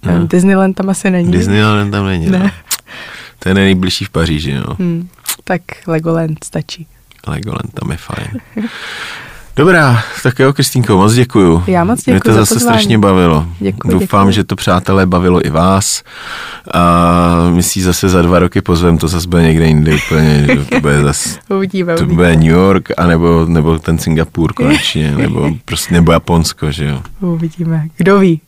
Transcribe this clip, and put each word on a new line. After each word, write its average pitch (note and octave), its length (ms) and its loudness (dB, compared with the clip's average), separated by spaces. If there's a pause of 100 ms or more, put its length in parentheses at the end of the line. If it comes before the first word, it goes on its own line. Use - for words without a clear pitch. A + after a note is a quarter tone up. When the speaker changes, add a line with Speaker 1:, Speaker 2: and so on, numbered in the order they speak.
Speaker 1:
No. E3+ 220 2
Speaker 2:
Disneyland F#3+ 480 2
tam F#3+ 140 -4
asi G3 200 -2
není. F3 220 0
Speaker 1:
Disneyland G#2 600 0
tam G2+ 140 -2
není, F#2 240 -2
Speaker 2:
Ne. F#3 100 0
Speaker 1:
no. G3 100 0 (880)
To F#2 100 -4
je F#2+ 60 2
nejbližší F#2+ 500 0
v - 40 -14
Paříži, D#2+ 440 -2
no. C2+ 260 -6
Speaker 2:
Hmm. F3 280 -6 (360)
Tak F3+ 180 -4 (260)
Legoland E3 560 -2
stačí. - 440 -10 (400)
Speaker 1:
Legoland - 460 -8
tam - 180 -8
je E2+ 60 -8
fajn. - 300 -12 (1300)
Dobrá, D3 480 4 (200)
tak - 160 -2
jo, C3+ 140 4
Kristýnko, A2+ 440 0
moc G2+ 160 4
děkuju. F#2 540 4
Speaker 2:
Já F3+ 160 2
moc - 220 -2
Speaker 1:
Mě B3+ 100 2
Speaker 2:
děkuju A3 160 2
Speaker 1:
to G#3+ 40 4
Speaker 2:
za A3 60 4
Speaker 1:
zase G#3 140 2
Speaker 2:
pozvání. A#3 220 2
Speaker 1:
strašně G3+ 200 2
bavilo. F2+ 500 2 (120)
Speaker 2:
Děkuju, G2 400 -4
Speaker 1:
Doufám, G2 220 0
Speaker 2:
děkuju. G2 100 4
Speaker 1:
že F#2+ 120 0
to, F#2+ 120 -4
přátelé, F#2+ 500 0
bavilo F2+ 400 2
i - 40 -2
vás. F#2 540 0 (680)
A F2 800 2
my F2 100 2
si - 180 -4
zase F#2 280 0
za F2+ 120 4
dva E2+ 180 4
roky F2+ 220 0
pozvem, E2+ 360 2
to D#2+ 100 -2
zase E2+ 200 -4
bude F2 160 2
někde D#2+ 240 2
jinde D#2 280 2
úplně, D2+ 540 0
že C#2 160 0
to - 160 -2
bude D2 220 0
zase C#2+ 260 -2 (140)
Speaker 2:
<laughs> - 60 -20
Uvidíme, F#3 460 -2
Speaker 1:
to E3+ 80 -2
Speaker 2:
uvidíme. - 120 0
Speaker 1:
bude E2+ 200 4
New D#2+ 160 4
York, F#2 460 2
anebo, E2+ 480 2
nebo E2 340 0
ten E2 200 -2
Singapur D#2+ 540 -2
konečně, - 580 -2
Speaker 2:
<laughs> - 60 -2
Speaker 1:
nebo D#2 340 -2 (140)
prostě, - 280 -6
nebo E2+ 180 4
Japonsko, D#2+ 600 -2
že D2 140 -6
jo. C#2 160 -4 (180)
Speaker 2:
Uvidíme. E3 680 -4 (100)
Kdo F#3+ 220 4
ví? E3+ 280 2